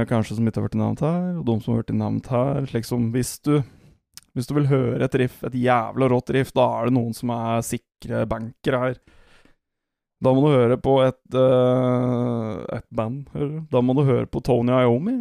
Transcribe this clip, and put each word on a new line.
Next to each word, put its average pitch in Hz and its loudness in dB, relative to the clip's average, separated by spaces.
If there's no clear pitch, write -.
kanskje 110 -2
som 113 2
ikke 104 -4
har 107 -4
hørt 110 -4
navnet 107 -2
her, 175 -2
og 160 -8
de 113 0
som 117 -4
har 113 -2
hørt 110 -6
navnet 107 -4
her, 135 0
slik 117 -6
som 120 -2
hvis 123 -2
du, 147 2
hvis 127 -4
du 143 -4
vil 147 2
høre 127 0
et 131 -2
riff, 127 -2
et 131 -6
jævla 123 2
rått 123 0
riff, 135 0
da 127 4
er 117 -2
det 131 2
noen 117 -2
som 120 -6
er 113 -2
sikre 117 -6
bankere 117 -4
her. 127 -4
Da 131 4
må 135 4
du 151 6
høre 123 4
på 135 2
et, 131 2
eh, 123 2
et - -12
band, 113 -4
hører 147 -4
du? 156 -8
Da 127 4
må 127 2
du 147 4
høre 120 2
på 120 -6
Tony 123 2
Iommi, 131 2